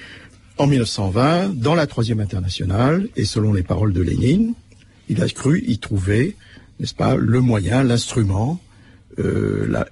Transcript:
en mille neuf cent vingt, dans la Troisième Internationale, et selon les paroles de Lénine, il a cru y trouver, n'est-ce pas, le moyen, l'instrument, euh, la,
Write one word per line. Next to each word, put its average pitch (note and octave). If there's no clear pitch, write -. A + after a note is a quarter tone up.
en D3
mille C#3+
neuf A2+
cent G2
vingt, D3+
dans C#3
la E3+
Troisième A2+
Internationale, G#2
et B2+
selon G#2+
les F2+
paroles F#2
de F#2
Lénine, F3
il A2
a D#3
cru -
y G#2+
trouver, G#2
n'est-ce A#2+
pas, B2+
le A#2
moyen, A#2+
l'instrument, A#2
euh, G#1
la, -